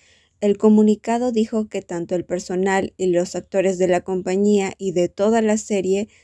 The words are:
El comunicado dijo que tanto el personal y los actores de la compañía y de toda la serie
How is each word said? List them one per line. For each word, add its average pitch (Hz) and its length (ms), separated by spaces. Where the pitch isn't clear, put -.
El 202 160
comunicado 214 760
dijo 220 380
que 190 120
tanto 170 320
el 170 120
personal 190 720
y 185 100
los 180 280
actores 185 420
de 185 100
la 180 140
compañía 190 760
y 190 140
de 175 160
toda 220 340
la 220 160
serie 196 520